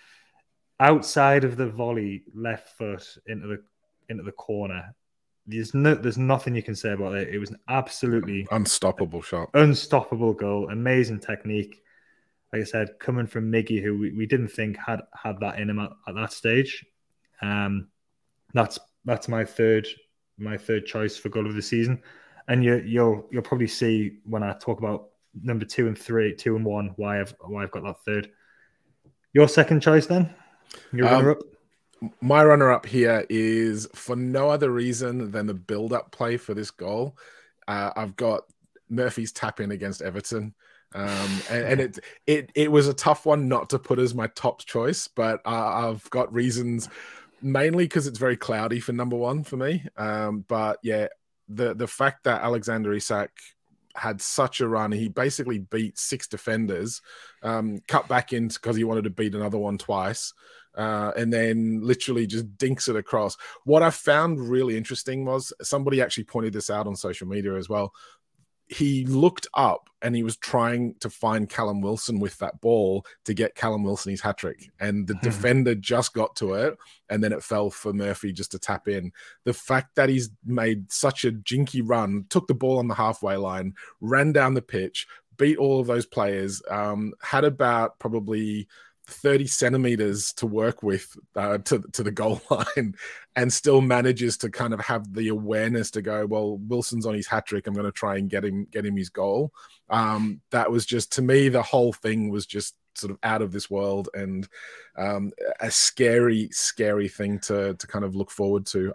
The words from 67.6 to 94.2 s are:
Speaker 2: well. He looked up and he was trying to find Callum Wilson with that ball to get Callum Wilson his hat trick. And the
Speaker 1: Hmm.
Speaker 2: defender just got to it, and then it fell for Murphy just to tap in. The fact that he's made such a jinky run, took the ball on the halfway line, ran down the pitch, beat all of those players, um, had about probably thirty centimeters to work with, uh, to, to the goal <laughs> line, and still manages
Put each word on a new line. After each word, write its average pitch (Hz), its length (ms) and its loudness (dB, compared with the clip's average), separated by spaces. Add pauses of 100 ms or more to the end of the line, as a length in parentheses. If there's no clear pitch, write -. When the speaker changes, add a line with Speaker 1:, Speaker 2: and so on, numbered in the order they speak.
Speaker 2:
well. 104 240 -2 (760)
He 139 360 0
looked 135 480 2
up - 380 2 (100)
and 120 160 0
he 117 60 0
was 113 160 -2
trying 120 640 0
to 107 100 -6
find 110 360 0
Callum 104 360 -2
Wilson 107 380 -2
with 101 180 -4
that - 240 -6
ball 101 420 4 (220)
to 107 80 -2
get 107 200 0
Callum 110 280 -2
Wilson 98 300 -2
his 95 100 -6
hat 104 160 -2
trick. - 320 -10 (100)
And 101 260 -2
the 104 80 -4
Speaker 1:
Hmm. 90 100 -8
Speaker 2:
defender 123 500 2
just 117 400 -2
got 110 220 -2
to 95 180 -2
it, 127 240 -2 (320)
and 107 120 0
then 107 100 0
it - 100 -6
fell 104 260 -2
for 104 240 -6
Murphy 101 400 -4
just 90 200 -10
to 95 60 -10
tap - 300 -4
in. 92 240 -4 (320)
The 123 80 0
fact - 440 -2
that 135 120 6
he's 127 220 0 (160)
made 113 440 0
such - 360 0
a 117 60 2
jinky 127 500 -2
run, 107 480 0
took - 160 0
the - 80 0
ball 131 240 0
on 120 100 -2
the 110 60 -4
halfway 107 420 0
line, 95 380 -4 (260)
ran 135 320 2
down 135 220 6
the 127 80 0
pitch, - 440 -4 (300)
beat 147 220 4
all 135 220 2
of 120 60 -2
those 120 200 0
players, 101 640 -2
um, 104 500 -4
had 139 240 2
about 120 540 2
probably 107 680 -4 (360)
thirty 139 440 2
centimeters 120 840 2
to - 140 -4
work 110 360 0
with, 98 340 -2 (180)
uh, 101 240 -2
to, 104 220 0 (120)
to 117 120 -4
the 104 80 -2
goal 107 340 -2
<laughs> - 40 -20
line, 104 440 0 (400)
and 123 180 2
still 135 280 6
manages 123 580 2